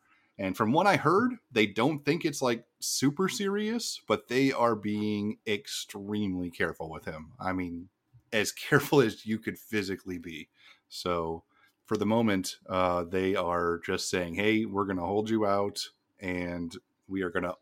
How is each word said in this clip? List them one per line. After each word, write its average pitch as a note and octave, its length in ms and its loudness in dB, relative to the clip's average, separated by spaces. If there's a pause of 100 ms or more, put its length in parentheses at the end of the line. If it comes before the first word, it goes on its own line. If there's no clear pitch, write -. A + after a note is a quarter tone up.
(380)
And F#2+ 180 -2
from A2 160 2
what F3 160 4
I F#3+ 80 6
heard, F#3 380 4 (180)
they G#2+ 140 6
don't B2 400 0
think D#3 180 2
it's, D3 180 -2
like, A#2+ 220 0 (160)
super D3 480 2
serious, G#3+ 800 -2
but G#3 220 0
they C3 240 4
are A#2 220 4
being G#2 680 -2
extremely G2+ 1040 -4
careful E2 400 -4
with D#2 140 -14
him. D#2 340 -12
I F#2 140 -4
mean, F2+ 380 -6 (420)
as G#2 200 0
<laughs> - 180 -12
careful C#3+ 320 6
as G#2+ 240 0
you A2 120 -2
could G#2 220 -6
physically F#2+ 580 -4
be. E2 300 -12 (400)
So E2+ 560 -4 (420)
for G#2+ 120 -2
the G2+ 80 0
moment, G#2+ 520 2 (120)
uh, F2+ 340 2
they F#2+ 320 0
are F2 440 0
just - 300 -4
saying, F2 260 -2
"Hey, A2 280 2
we're G2 220 -2
gonna F#2 200 -2
hold G#2 240 0
you A2 160 0
out, G2+ 440 -2 (300)
and F2 540 -4 (340)
we F#2+ 160 -4
are F2+ 80 -4
gonna F2 300 -2